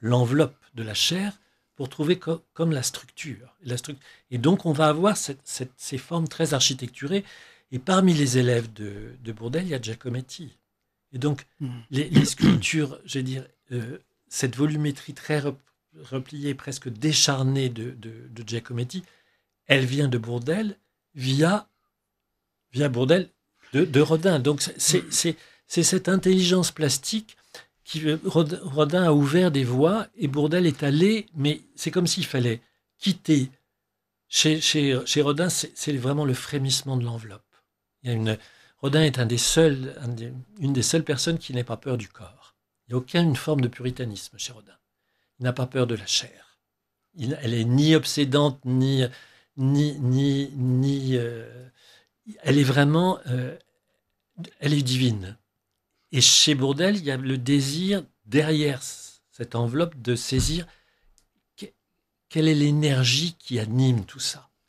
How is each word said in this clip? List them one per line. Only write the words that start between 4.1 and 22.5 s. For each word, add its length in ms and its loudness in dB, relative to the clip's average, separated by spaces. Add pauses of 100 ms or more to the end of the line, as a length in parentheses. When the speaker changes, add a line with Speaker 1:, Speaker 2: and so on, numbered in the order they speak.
Speaker 1:
et 80 -4
donc, 280 2
on 60 2
va 160 4
avoir 280 2
cette, 280 -8
cette, 320 -10
ces 220 -10
formes 300 -4
très 260 -2
architecturées. 720 -2 (480)
Et 60 -6
parmi 360 6
les 240 2
élèves 340 2
de, 400 -12 (100)
de 100 -10
Bourdelle, 320 -6
il 60 -6
y 40 -4
a 80 -6
Giacometti. 760 -10 (560)
Et 60 -10
donc, 280 -2 (140)
Speaker 2:
Hmm. 200 -8 (100)
Speaker 1:
les, 180 -2
les 160 6
sculptures, 800 2
je 140 -8
veux 60 -4
dire, 200 -8 (280)
euh, 260 -8 (300)
cette 260 -4
volumétrie 600 -2
très 260 -4
rep-, 180 -6 (460)
repliée, 500 -8
presque 340 -12
décharnée 800 2
de, 220 -8
de, 220 -16 (180)
de 180 -16
Giacometti, 540 -6 (640)
elle 180 4
vient 220 0
de 120 0
Bourdelle 580 -4 (400)
via, 500 2 (1040)